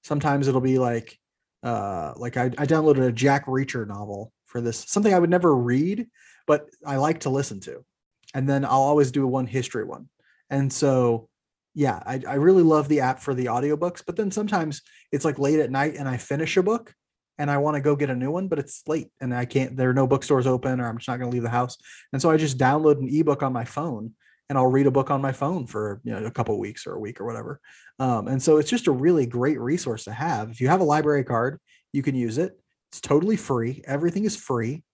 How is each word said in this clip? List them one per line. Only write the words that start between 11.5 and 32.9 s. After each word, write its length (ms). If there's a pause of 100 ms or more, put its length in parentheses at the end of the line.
yeah, 320
I, 220
I 80
really 280
love 240
the 120
app 200
for 140
the 120
audiobooks, 600
but 100
then 160
sometimes 500 (300)
it's, 140
like, 140
late 200
at 120
night 260
and 100
I 100
finish 400
a 60
book 300 (440)
and 120
I 80
wanna 240
go 140
get 140
a 60
new 160
one, 160
but 120
it's 280
late 200 (120)
and 140
I 120
can't, 300
there 140
are 40
no 120
bookstores 420
open 320
or 80
I'm 100
just 100
not 100
gonna 140
leave 120
the 60
house. 280 (360)
And 80
so 80
I 80
just 200
download 420
an 100
ebook 320
on 120
my 120
phone 480 (360)
and 80
I'll 100
read 180
a 60
book 180
on 120
my 100
phone 340
for, 380
you 80
know, 140
a 60
couple 280
weeks 260
or 80
a 60
week 220
or 40
whatever. 360 (380)
Um, 280
and 160
so 140
it's 120
just 180
a 40
really 340
great 340
resource 440
to 80
have. 400
If 80
you 80
have 140
a 40
library 380
card, 360 (340)
you 100
can 120
use 220
it. 220 (300)
It's 100